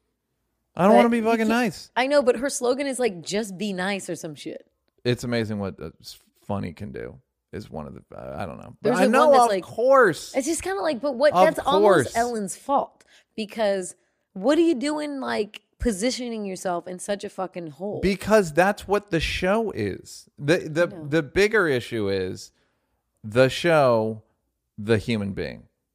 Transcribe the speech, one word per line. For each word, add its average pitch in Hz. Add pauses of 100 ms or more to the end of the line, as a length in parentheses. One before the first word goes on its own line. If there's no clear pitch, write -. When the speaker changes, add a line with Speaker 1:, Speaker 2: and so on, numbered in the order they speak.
(760)
Speaker 1:
I 160
don't 196
Speaker 2:
But 226
Speaker 1:
wanna 240
be 233
Speaker 2:
you 226
Speaker 1:
fucking 226
Speaker 2:
can't 220
Speaker 1:
nice." 226
Speaker 2:
I 254
know, 285
but 240
her 262
slogan 262
is, 262
like, 214
"Just 196
be 202
nice" 185
or 170
some 151
shit. - (380)
Speaker 1:
It's 120
amazing 113
what, 98
uh, 80 (100)
s-, - (280)
funny 101
can 104
do 60 (320)
is 101
one 78
of 69
the, - (140)
uh, 64
I 98
don't 65
know. -
But -
Speaker 2:
There's, 247
Speaker 1:
I -
Speaker 2:
like, 202
Speaker 1:
know, 277
Speaker 2:
one 294
that's, 262
Speaker 1:
of 233
Speaker 2:
like, 190
Speaker 1:
course. 247
Speaker 2:
it's 262
just 330
kinda 381
like, 311
but 277
what, 277
Speaker 1:
Of 180
Speaker 2:
that's 208
almost 196 (220)
Speaker 1:
course. -
Speaker 2:
Ellen's 226
fault, - (320)
because 202 (360)
what 240
are 339
you 339
doing, 294
like, 226 (160)
positioning 233
yourself 180
in 180
such 202
a 196
fucking 180
hole? 180
Speaker 1:
Because 196
that's 185
what 202
the 170
show 196
is. - (100)
The, 151 (120)
the, 156
Speaker 2:
I -
know. 165
Speaker 1:
the 156
bigger 196
issue 117
is 98 (720)
the 120
show, 120 (560)
the 107
human 104
being. 67 (320)